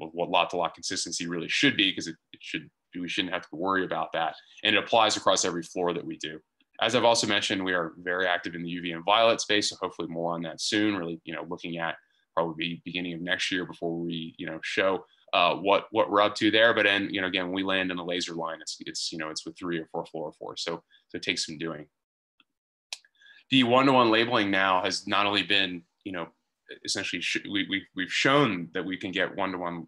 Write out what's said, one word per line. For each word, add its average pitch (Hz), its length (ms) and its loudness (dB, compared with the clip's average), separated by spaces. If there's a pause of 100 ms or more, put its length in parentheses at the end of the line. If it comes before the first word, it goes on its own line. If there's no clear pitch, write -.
of 78 120 -12
what 82 160 -2
lot-to-lot 87 440 2
consistency 87 540 -6
really 82 220 -4
should - 280 2
be, 95 160 2
'cause 82 140 -8
it, 80 80 -10 (180)
it - 80 -20
should, 76 300 -8 (240)
we 87 140 -6
shouldn't 92 240 -4
have 90 100 -2
to - 120 -16
worry 95 300 0
about 80 280 -4
that. 80 220 -2 (280)
And 107 120 4
it 98 40 4
applies 110 360 4
across 98 300 2
every 90 180 -2
floor 87 300 -2
that 85 100 -6
we 82 140 -10
do. 78 220 -10 (420)
As 113 140 2
I've 113 80 4
also 117 240 6
mentioned, 101 360 0
we 92 100 0
are 82 240 0
very 90 280 -2
active 87 300 -2
in 85 80 -6
the 85 60 -6
U 87 120 -6
V 85 120 -6
and 85 100 -8
violet 110 380 4
space, 104 280 0
so - 60 -8
hopefully 87 320 -6
more 85 260 -4
on 85 100 -6
that 80 180 -10
soon, 107 340 0
really, 85 300 -6
you 80 100 -10
know, 80 140 -8
looking 85 280 -8
at 82 200 -4 (360)
probably 82 520 -4
beginning 87 280 -6
of 82 80 -8
next 87 300 -2
year 90 140 -2
before 82 320 -6
we, 82 400 -6
you 87 80 -10
know, 80 180 -8
show, 95 420 0 (280)
uh, 87 220 4
what, 95 360 4
what 107 180 2
we're 101 120 6
up 104 140 4
to 107 160 4
there. 110 220 8
But 104 100 4
then, 101 300 2
you 101 60 -2
know, 92 80 0
again, 92 200 -2
when 90 60 -4
we 95 100 0
land 95 280 0
in 90 60 -6
a 87 60 -6
laser 87 300 -4
line, 82 280 -6
it's, - 180 -12
it's, - 320 -8
you 85 60 -8
know, 78 120 -6
it's - 160 -10
with 82 120 -14
three 87 200 -4
or 80 140 -8
four 82 140 -6
fluorophores. - 540 -12
So, 85 220 -6 (280)
so - 80 -10
it - 40 -12
takes 92 240 -4
some 78 120 -10
doing. 76 280 -8 (1700)
The 131 120 6
one-to-one 127 460 6
labeling 113 400 4
now 95 320 4
has 98 240 -2
not 101 200 2
only 101 180 2
been, 90 400 0 (220)
you 98 80 -10
know, 85 160 -6 (560)
essentially 95 360 -4
sh-, - 300 -4
we, 95 180 -2
we, 95 160 -4 (100)
we've 92 160 -6
shown 117 600 2
that 90 120 -4
we 92 100 -4
can 95 160 -6
get 92 240 -2
one-to-one 87 520 -4